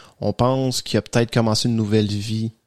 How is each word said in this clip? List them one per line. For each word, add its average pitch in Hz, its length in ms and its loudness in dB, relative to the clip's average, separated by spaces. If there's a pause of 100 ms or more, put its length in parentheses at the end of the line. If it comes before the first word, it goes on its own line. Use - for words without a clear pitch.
(220)
On 104 120 -2
pense 131 480 0
qu'il - 160 -2
a 101 40 0
peut-être 117 300 0
commencé 113 380 2
une 117 60 0
nouvelle 107 320 2
vie 110 440 -4 (160)